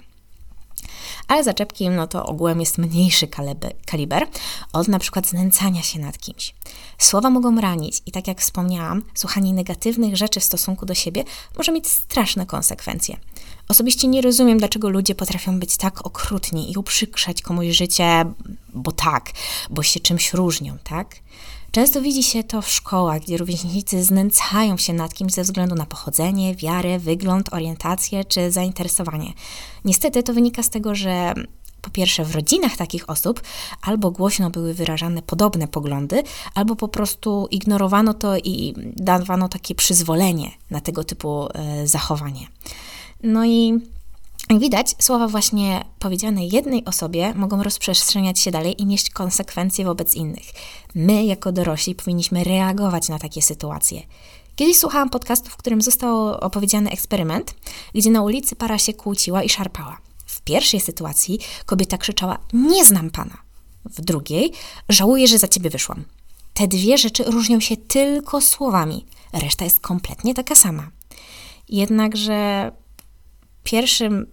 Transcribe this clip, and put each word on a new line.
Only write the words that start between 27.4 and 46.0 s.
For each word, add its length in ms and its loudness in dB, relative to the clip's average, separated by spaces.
orientację 720 -2
czy 260 0
zainteresowanie. 800 -2
Niestety 380 2
to 100 -2
wynika 300 2
z 60 -2
tego, 260 -4
że 380 0
po 80 -14
pierwsze 360 0
w 100 -4
rodzinach 420 4
takich 320 -6
osób 320 -2
albo 300 0
głośno 380 0
były 240 -4
wyrażane 480 -2
podobne 460 0
poglądy, 560 -2
albo 200 2
po 120 -4
prostu 640 -2
ignorowano 640 4
to 240 0
i 360 -4
dawano 540 2
takie 260 -10
przyzwolenie 760 2
na 120 -6
tego 220 -4
typu, 500 -6
e, 340 -6
zachowanie. 600 -2
No 220 4
i 340 6
jak 100 8
widać, 400 2
słowa 280 4
właśnie 580 0
powiedziane 460 -2